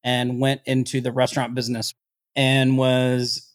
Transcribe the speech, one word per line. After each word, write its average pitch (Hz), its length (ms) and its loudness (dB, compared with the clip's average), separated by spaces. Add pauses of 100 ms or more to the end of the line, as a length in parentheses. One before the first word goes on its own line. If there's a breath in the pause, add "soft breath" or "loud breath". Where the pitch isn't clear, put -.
and 123 380 -2
went 135 240 0
into 131 340 -2
the 123 120 -4
restaurant 123 420 -2
business 120 400 -6 (420)
and 131 400 4
was 127 800 0